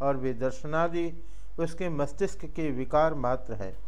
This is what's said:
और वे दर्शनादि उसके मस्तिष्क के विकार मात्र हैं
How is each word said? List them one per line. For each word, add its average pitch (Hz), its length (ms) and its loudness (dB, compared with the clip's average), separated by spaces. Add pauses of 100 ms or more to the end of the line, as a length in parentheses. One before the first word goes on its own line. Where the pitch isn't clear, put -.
और 139 160 2
वे 127 160 0
दर्शनादि 160 760 0 (480)
उसके 165 320 0
मस्तिष्क 156 540 0
के 160 260 0
विकार 151 440 2
मात्र 127 380 0
हैं 95 200 -2 (140)